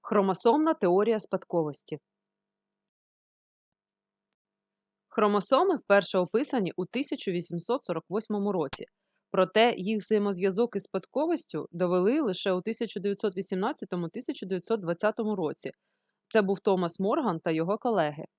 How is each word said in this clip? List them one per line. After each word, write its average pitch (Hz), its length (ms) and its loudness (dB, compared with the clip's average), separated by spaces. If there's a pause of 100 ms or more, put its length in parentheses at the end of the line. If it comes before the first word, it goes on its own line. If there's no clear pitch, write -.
Хромосомна 233 640 2
теорія 208 460 2
спадковості. 156 800 -6 (3000)
Хромосоми 233 680 2
вперше 202 420 2
описані 208 580 -2
у 180 100 -4
тисяча 262 460 -6
вісімсот 170 540 -4
сорок 165 240 -6
восьмому 208 420 -2
році, 156 340 2 (460)
проте 208 460 4
їх 202 240 -2
взаємозв'язок 202 760 0
із 196 80 -6
спадковістю 262 880 -4
довели 180 500 2
лише 196 300 -2
у 180 100 0
тисяча 220 380 -6
дев'ятсот 196 380 -2
вісімнадцятому, 185 720 -4
тисяча 262 360 -8
дев'ятсот 190 340 -2
двадцятому 214 560 -2
році. - 360 -6 (560)
Це 220 140 2
був 196 180 0
Томас 185 400 0
Морган 208 400 0
та 170 120 -2
його 165 260 0
колеги. 156 480 0 (140)